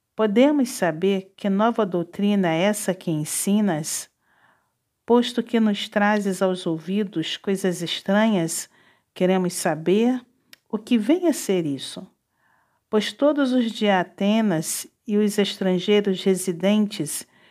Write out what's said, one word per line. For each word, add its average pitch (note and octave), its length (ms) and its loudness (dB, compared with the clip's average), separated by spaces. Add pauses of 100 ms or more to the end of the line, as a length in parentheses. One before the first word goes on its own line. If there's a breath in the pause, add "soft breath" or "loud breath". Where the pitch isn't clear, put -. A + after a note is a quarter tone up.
(160)
"Podemos A#3+ 540 4
saber F#3 680 -2
que G#3 120 -4
nova G#3+ 360 2
doutrina F#3 640 0
é E3 140 0
essa G#3 300 -2
que - 160 -8
ensinas? G3+ 1000 -2 (920)
Posto A#3+ 380 2
que A3+ 180 -2
nos G#3 300 -2
trazes G3+ 520 0
aos F#3 260 0
ouvidos E3 680 -4
coisas F#3+ 460 -2
estranhas, G3 880 0 (440 soft breath)
queremos F#3 400 0
saber F#3+ 680 0 (460)
o A3 80 -4
que A#3+ 200 0
vem D#4 300 2
a D#4 60 4
ser F3+ 320 -2
isso. C#3+ 420 -8 (800)
Pois G#3+ 220 0
todos C#4+ 400 2
os A#3+ 200 2
de G#3 180 0
Atenas G3 1000 0 (200)
e G#3 100 0
os G#3 200 2
estrangeiros G3 840 0
residentes F#3+ 1040 0 (260 soft breath)